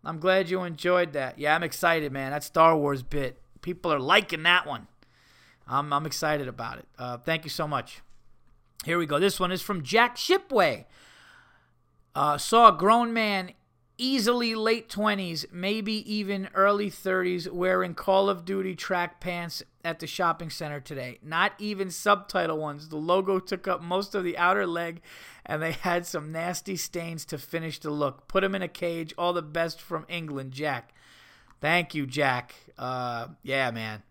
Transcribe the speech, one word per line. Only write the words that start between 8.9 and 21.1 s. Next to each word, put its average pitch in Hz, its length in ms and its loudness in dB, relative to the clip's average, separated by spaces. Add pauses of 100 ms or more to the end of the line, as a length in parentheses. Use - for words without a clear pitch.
we 175 80 0
go. 143 140 0
This 190 200 2
one 180 140 0
is 185 80 -4
from 185 220 -4
Jack 226 340 2
Shipway. 208 720 2 (1300)
Uh, 147 240 0
saw 226 300 8
a 170 80 8
grown 226 360 4
man, 202 400 0 (460)
easily 240 560 2
late 220 360 0
twenties, 196 600 -2
maybe 208 440 -4 (180)
even 196 420 -4
early 202 360 4
thirties, 180 580 -2
wearing 180 460 0
Call 196 340 4
of 180 160 -2
Duty 190 300 -4
track 175 460 -4
pants 175 420 -8 (200)
at 165 180 -6
the 165 60 -10
shopping 165 440 -2
center 147 300 -8
today. 131 420 -10